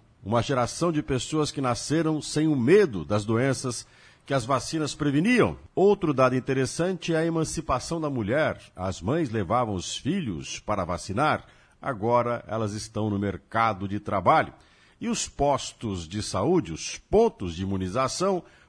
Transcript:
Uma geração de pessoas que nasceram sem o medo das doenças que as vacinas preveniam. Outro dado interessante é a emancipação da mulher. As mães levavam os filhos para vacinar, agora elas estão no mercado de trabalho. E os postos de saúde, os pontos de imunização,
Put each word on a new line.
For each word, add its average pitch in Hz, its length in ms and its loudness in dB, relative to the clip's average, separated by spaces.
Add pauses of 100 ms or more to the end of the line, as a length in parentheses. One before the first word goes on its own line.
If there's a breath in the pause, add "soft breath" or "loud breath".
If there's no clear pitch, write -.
(240)
Uma 110 180 2
geração 139 480 0
de 151 120 0
pessoas 143 480 -2
que - 100 -6
nasceram 147 640 0
sem 156 240 0
o 156 100 2
medo 127 480 4
das 104 200 0
doenças 123 640 0 (380 soft breath)
que 139 100 -2
as 131 100 0
vacinas 139 480 -2
preveniam. 147 640 2 (160)
Outro 185 400 4
dado 127 220 4
interessante 139 800 0
é 160 40 2
a 156 60 2
emancipação 165 760 -2
da 151 100 -2
mulher. 120 500 0 (140)
As 95 260 -4
mães 139 300 0
levavam 110 420 0
os 90 240 -4
filhos 120 600 -4
para 101 260 -4
vacinar, 104 640 -2 (340 soft breath)
agora 120 680 0
elas 110 240 -2
estão 107 360 -4
no 101 120 0
mercado 101 680 -2
de 98 140 -6
trabalho. 107 520 2 (480 soft breath)
E 214 80 -6
os - 200 -4
postos 117 800 -2
de 101 160 -6
saúde, 110 480 0
os - 260 -10
pontos 170 560 0
de 87 80 -6
imunização, 123 800 -2 (260 soft breath)